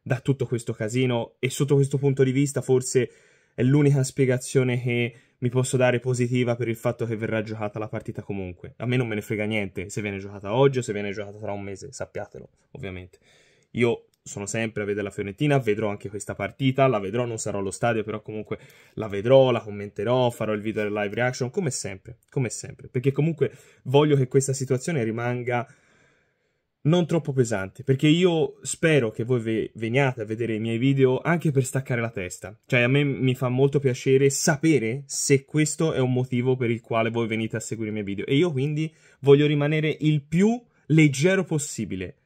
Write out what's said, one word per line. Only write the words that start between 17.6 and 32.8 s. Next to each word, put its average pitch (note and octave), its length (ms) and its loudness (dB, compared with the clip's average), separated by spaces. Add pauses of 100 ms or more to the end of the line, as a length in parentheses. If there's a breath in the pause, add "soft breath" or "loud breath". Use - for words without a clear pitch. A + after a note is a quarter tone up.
stadio, A2+ 320 -2
però G#2 180 -8
comunque G#2+ 380 -10 (340 loud breath)
la A2 140 -8
vedrò, B2 420 6
la A#2 120 0
commenterò, G#2+ 680 -2
farò A2 240 -4
il G#2+ 80 -4
video G#2+ 220 -4
del G#2 100 -4
live G#2 220 -2
reaction, B2 340 -2
come E3 220 -2
sempre, - 480 -10 (100)
come B2+ 220 -2
sempre, - 360 -14
perché C3 240 0
comunque C#3+ 400 0 (340 loud breath)
voglio C#3+ 300 4
che C3 120 2
questa C3+ 260 2
situazione C3 500 -2
rimanga A#2+ 640 -4 (1160 soft breath)
non E3+ 220 2
troppo D3 260 -2
pesante, A2+ 520 -2
perché C3+ 240 2
io E3 560 2
spero C#3 480 2
che A#2 120 -6
voi B2 160 0
ve-, A2 360 -2
veniate A#2+ 460 0
a G#2 40 -4
vedere A2 300 -4
i G#2+ 40 -4
miei A2+ 200 -2
video C3 400 4
anche D#3+ 320 0
per C3 120 2
staccare C3 380 -4
la A2+ 80 -4
testa. F#2 560 -10
Cioè, B2+ 160 2